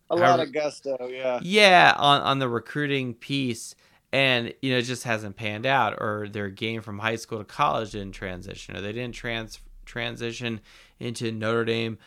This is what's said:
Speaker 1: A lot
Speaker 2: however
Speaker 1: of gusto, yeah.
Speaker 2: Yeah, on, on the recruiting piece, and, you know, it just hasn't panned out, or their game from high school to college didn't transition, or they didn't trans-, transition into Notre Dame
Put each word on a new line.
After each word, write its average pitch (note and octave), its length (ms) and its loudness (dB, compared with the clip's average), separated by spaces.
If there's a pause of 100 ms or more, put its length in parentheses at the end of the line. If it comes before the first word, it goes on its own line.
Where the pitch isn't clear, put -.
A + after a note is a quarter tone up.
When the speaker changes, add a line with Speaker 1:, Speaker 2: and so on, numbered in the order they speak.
Speaker 1:
A E3 60 0
lot E3+ 100 4
Speaker 2:
however C3 180 6
Speaker 1:
of C#3 80 -8
gusto, C3+ 600 -4
yeah. B2+ 320 -2
Speaker 2:
Yeah, F3+ 520 8
on, C#3+ 260 6
on C3+ 180 2
the C3 100 0
recruiting C3 640 -2
piece, C3 600 -4 (360)
and, B2+ 400 2 (120)
you C3 80 0
know, B2+ 80 4
it A#2+ 40 2
just B2 200 -6
hasn't G#2+ 320 -4
panned G#2+ 320 -6
out, B2 320 4
or G#2+ 280 -4
their G2+ 220 -6
game A2 320 -4
from G#2+ 160 -10
high A2 200 -2
school A2+ 200 -8
to G#2 80 -8
college C3 460 -2
didn't G2 220 -8
transition, F#2 640 -10
or F#2 60 -8
they G#2 120 -6
didn't A#2+ 200 -8
trans-, A2+ 460 -8 (260)
transition A#2 760 -6 (360)
into A#2+ 340 -6
Notre A2+ 340 0
Dame A2+ 420 -2